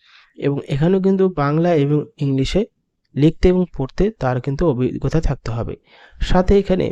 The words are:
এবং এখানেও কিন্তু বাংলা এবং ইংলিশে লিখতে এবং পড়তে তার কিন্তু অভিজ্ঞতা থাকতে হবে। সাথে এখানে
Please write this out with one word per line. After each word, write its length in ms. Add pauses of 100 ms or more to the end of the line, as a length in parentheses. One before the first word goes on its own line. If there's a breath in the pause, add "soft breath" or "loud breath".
(380 soft breath)
এবং 200 (100)
এখানেও 340
কিন্তু 220 (140)
বাংলা 380
এবং 240 (180)
ইংলিশে 440 (540)
লিখতে 340
এবং 140 (100)
পড়তে 300 (160)
তার 220
কিন্তু 280
অভিজ্ঞতা 520
থাকতে 300
হবে। 220 (480 soft breath)
সাথে 380
এখানে 320